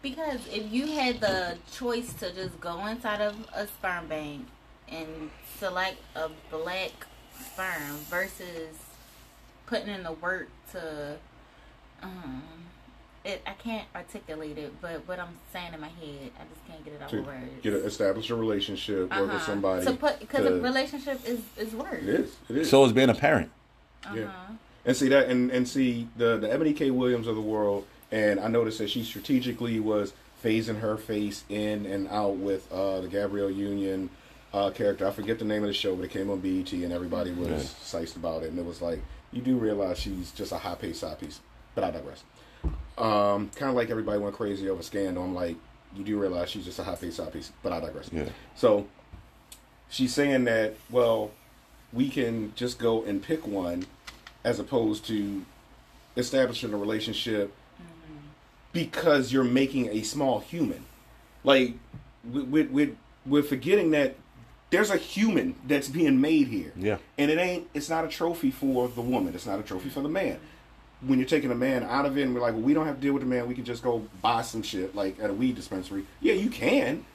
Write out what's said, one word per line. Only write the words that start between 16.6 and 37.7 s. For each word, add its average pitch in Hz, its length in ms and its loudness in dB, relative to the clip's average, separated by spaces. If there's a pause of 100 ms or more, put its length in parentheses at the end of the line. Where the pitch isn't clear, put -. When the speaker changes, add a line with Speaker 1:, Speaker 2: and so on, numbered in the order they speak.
Speaker 1:
can't 160 180 -18
get 151 80 -14
it 143 80 -14
out 143 80 -14
Speaker 2:
To 107 80 -4
Speaker 1:
with - 80 -4
words. 127 240 -12 (140)
Speaker 2:
get 104 100 0
a, 92 100 -2
establish 104 460 0
a 117 60 0
relationship, 101 720 -2
work 98 120 0
with 98 100 2
Speaker 1:
Uh-huh. 190 140 -2
Speaker 2:
somebody 202 420 0
Speaker 1:
To 277 60 2
put, 285 360 -2
'cause 262 160 2
a - 60 6
Speaker 2:
to 226 100 2
Speaker 1:
relationship 262 680 -2
is, 233 120 -2 (180)
is 220 160 -6
work. - 300 -6
Speaker 2:
It 98 60 -4
is. - 260 0 (120)
It 117 100 -2
is. 160 120 2
Speaker 3:
So 139 140 10
it's 120 100 8
being 131 160 8
a 110 60 6
parent. 139 340 4 (640)
Speaker 2:
Yeah. - 120 -4
Speaker 1:
Uh-huh. 190 280 -14 (320)
Speaker 2:
And 127 100 4
see 135 140 2
that, 135 200 8
and, 123 200 4
and 127 180 2
see 123 480 0
the, 117 220 4
the 107 160 0
Ebony 151 200 2
K. 139 180 2
Williams 123 340 2
of 113 100 0
the 110 60 -2
world, 104 460 0 (240)
and 104 280 4
I 101 80 -2
noticed 113 300 2
that 104 140 -2
she 117 120 -2
strategically 117 760 0
was 104 340 0 (300)
phasing 110 360 2
her 110 160 0
face 104 540 -4
in 104 380 -2
and 98 220 -2
out 101 260 0
with, 95 360 -2
uh, 95 300 0
the 92 60 -6
Gabrielle 101 420 0
Union, 98 640 -2 (420)
uh, 101 160 2
character. 98 380 0
I 98 40 2
forget 110 280 -2
the 113 60 -4
name 107 180 2
of 104 60 0
the 101 40 -2
show, 98 220 0
but 90 100 -4
it 92 60 -8
came 98 180 -2
on 98 100 -2
B 92 200 0
E 90 40 -2
T 90 200 -4
and 87 100 -2
everybody 87 380 -2
was 87 180 -2
Speaker 3:
Right. 76 120 0 (200)